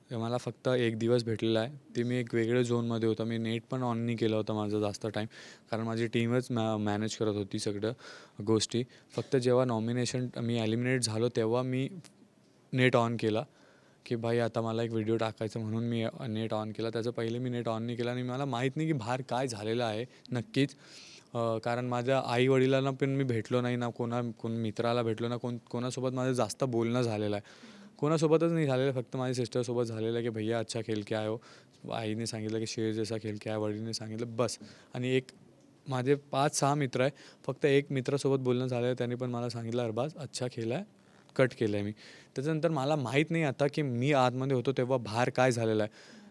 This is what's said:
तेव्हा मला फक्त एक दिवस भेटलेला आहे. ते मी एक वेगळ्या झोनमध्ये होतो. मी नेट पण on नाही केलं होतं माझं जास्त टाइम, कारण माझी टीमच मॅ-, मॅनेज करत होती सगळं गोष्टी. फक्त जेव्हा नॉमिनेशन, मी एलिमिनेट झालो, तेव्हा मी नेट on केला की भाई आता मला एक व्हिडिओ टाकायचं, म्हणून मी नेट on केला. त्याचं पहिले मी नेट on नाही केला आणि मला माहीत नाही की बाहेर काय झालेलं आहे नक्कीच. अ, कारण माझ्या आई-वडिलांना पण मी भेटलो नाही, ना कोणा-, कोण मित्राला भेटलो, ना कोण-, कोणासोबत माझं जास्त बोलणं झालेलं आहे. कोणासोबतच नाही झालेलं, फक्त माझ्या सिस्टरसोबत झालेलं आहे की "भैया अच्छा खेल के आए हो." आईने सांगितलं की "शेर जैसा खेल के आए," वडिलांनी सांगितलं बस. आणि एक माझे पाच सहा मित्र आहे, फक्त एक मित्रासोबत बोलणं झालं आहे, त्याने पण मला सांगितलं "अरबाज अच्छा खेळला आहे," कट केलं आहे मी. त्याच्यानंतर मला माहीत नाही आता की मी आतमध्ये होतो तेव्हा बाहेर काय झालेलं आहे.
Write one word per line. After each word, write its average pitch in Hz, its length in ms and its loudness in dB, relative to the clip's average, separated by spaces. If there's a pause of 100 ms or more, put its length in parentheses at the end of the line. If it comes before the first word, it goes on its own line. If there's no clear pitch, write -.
तेव्हा 113 180 -4
मला 120 100 -2
फक्त - 300 -6
एक 120 320 2
दिवस 117 240 4
भेटलेला 113 360 0
आहे. 135 360 -8
ते 120 80 0
मी 123 120 -2
एक 120 180 -4
वेगळ्या 117 280 4
झोनमध्ये 117 480 2
होतो. 107 160 0
मी 117 120 -2
नेट 113 320 -2
पण 131 140 -2
on 120 140 0
नाही 117 200 -2
केलं 110 180 2
होतं 107 180 0
माझं 107 260 0
जास्त 104 360 -2
टाइम, 107 120 -2 (440)
कारण 113 120 -2
माझी 113 240 -2
टीमच 117 440 2
मॅ-, 110 260 0
मॅनेज 104 380 0
करत 107 200 0
होती 104 240 -4
सगळं 104 340 -4 (520)
गोष्टी. 110 380 2 (320)
फक्त - 200 -2
जेव्हा 127 300 4
नॉमिनेशन, 120 600 -2 (140)
मी 117 160 0
एलिमिनेट 120 440 2
झालो, 110 280 0
तेव्हा 117 320 0
मी 131 280 -2 (840)
नेट 127 220 6
on 117 240 4
केला 110 240 2 (600)
की 123 100 -4
भाई 117 220 0
आता 117 240 0
मला 113 220 0
एक 113 80 -2
व्हिडिओ 113 260 2
टाकायचं, 110 420 -2
म्हणून 110 240 -2
मी 117 220 -2 (220)
नेट 110 260 -2
on 107 180 -2
केला. 110 180 -4
त्याचं 113 220 -2
पहिले 117 280 -4
मी 127 100 -2
नेट 120 200 -2
on 113 120 -2
नाही 117 160 -4
केला 120 140 -2
आणि 123 120 -4
मला 127 220 -4
माहीत 131 300 -2
नाही 160 120 -2
की 160 60 2
बाहेर 127 280 -2
काय 123 260 -2
झालेलं 113 360 -2
आहे 113 220 -2 (260)
नक्कीच. 123 380 0 (640)
अ, 117 240 0
कारण 120 280 -2
माझ्या 123 400 2
आई-वडिलांना 131 640 4
पण 135 180 0
मी 139 140 0
भेटलो 123 380 0
नाही, 123 140 0
ना 120 140 -2
कोणा-, 120 500 -4
कोण 117 120 -4
मित्राला 117 520 0
भेटलो, 113 240 0
ना 120 100 -2
कोण-, 120 200 -4 (120)
कोणासोबत 127 440 -4
माझं 131 200 0
जास्त 120 300 0
बोलणं 120 380 2
झालेलं 107 340 0
आहे. - 400 -12 (220)
कोणासोबतच 160 540 4
नाही 165 140 2
झालेलं, 135 260 2
फक्त 127 260 -4
माझ्या 127 180 -2
सिस्टरसोबत 123 480 0
झालेलं 113 300 -2
आहे 117 100 -2
की 120 60 -2
"भैया 110 300 -2
अच्छा 113 280 -4
खेल 107 200 -2
के 113 80 -2
आए 107 120 0
हो." 110 100 -2 (560)
आईने 113 320 -2
सांगितलं 110 340 -4
की 110 80 -4
"शेर 110 260 -2
जैसा 110 300 -2
खेल 107 180 -6
के - 80 -8
आए," 107 80 -2
वडिलांनी 107 360 -4
सांगितलं 110 420 -8
बस. 117 220 0 (360)
आणि 127 160 -4
एक 131 140 4 (640)
माझे 131 280 2
पाच 139 400 0
सहा 143 200 4
मित्र 135 260 0
आहे, 135 100 2 (360)
फक्त 135 180 -2
एक 143 260 6
मित्रासोबत 135 480 0
बोलणं 127 280 2
झालं 123 180 0
आहे, 127 120 0
त्याने 123 180 -2
पण 123 140 -4
मला 120 200 -2
सांगितलं 117 340 -2
"अरबाज 117 320 -2
अच्छा 131 360 -6
खेळला 117 240 -2
आहे," 190 80 -4 (520)
कट 127 240 6
केलं 104 180 2
आहे 101 80 -2
मी. 104 60 -4 (440)
त्याच्यानंतर 156 340 0
मला 147 260 0
माहीत 139 360 2
नाही 165 120 2
आता 143 240 0
की 147 140 -2
मी 131 300 0
आतमध्ये 131 460 4
होतो 120 140 0
तेव्हा 131 260 2
बाहेर 117 320 0
काय 127 220 4
झालेलं 110 320 2
आहे. 107 80 -4 (400)